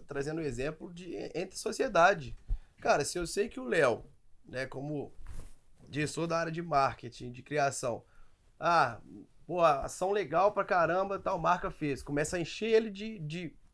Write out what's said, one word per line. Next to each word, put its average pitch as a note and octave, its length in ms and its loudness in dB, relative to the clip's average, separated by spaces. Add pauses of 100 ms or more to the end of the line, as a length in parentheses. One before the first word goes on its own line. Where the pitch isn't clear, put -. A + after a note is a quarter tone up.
trazendo C#3+ 320 -4
o E3 40 -4
exemplo D3 500 -6
de, F3 200 -12 (220)
entre F#3 220 -6
sociedade. F#3+ 800 4 (420)
Cara, E3+ 240 4
se - 140 -4
eu F3 100 -2
sei G#3+ 220 0
que B3+ 100 -12
o B3+ 60 -6
Léo, D3+ 400 2 (400)
né, B2+ 200 -6
como C#3 460 -8 (800)
gestor D3+ 360 -4
da E3 120 0
área E3 140 -2
de E3 100 -6
marketing, C3 680 0
de B2 120 -14
criação, C3+ 600 -2 (540)
ah, D3 440 2 (440)
pô, F3 160 -2
ação D3+ 500 4
legal G3 420 2
pra G3+ 100 2
caramba, F#3+ 560 2
tal F#3 180 -2
marca F3 320 2
fez. C#3+ 320 -2
Começa D3+ 360 -2
a - 20 0
encher G#3 320 -4
ele A3 180 6
de, G#3 300 -10
de, D#3+ 340 -8 (200)